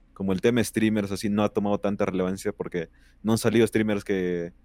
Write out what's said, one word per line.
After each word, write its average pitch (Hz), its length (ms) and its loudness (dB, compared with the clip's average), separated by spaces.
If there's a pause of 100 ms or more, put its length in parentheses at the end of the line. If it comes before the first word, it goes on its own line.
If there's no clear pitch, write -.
(140)
como 95 180 -4
el 92 80 0
tema 120 240 2
streamers 107 480 0
así 101 180 -4
no 104 140 2
ha 104 60 2
tomado 104 300 0
tanta 101 260 0
relevancia 95 480 -2
porque 87 360 -6 (320)
no 110 120 0
han 110 40 4
salido 113 300 4
streamers 107 380 -2
que 90 480 -2 (120)